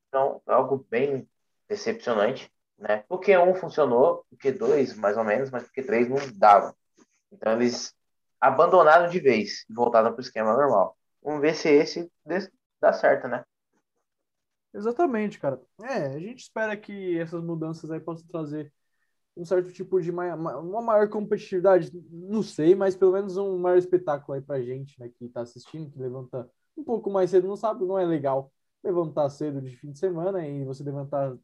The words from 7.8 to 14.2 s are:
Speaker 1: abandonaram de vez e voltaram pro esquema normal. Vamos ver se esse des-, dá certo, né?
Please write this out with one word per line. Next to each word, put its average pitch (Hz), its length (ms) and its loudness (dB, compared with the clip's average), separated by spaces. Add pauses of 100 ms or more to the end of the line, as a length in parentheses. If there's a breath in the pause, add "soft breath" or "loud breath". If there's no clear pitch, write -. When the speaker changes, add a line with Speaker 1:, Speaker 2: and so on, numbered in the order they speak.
Speaker 1:
abandonaram 165 680 6
de 175 100 -2
vez 113 480 2
e 110 60 -16
voltaram 117 380 4
pro 123 100 -12
esquema 110 320 -2
normal. 120 420 2 (260)
Vamos 147 200 -4
ver 160 120 2
se 165 140 -4
esse 156 420 2 (140)
des-, 175 260 -6 (300)
dá 165 100 4
certo, 139 380 0
né? 123 160 -8 (1300)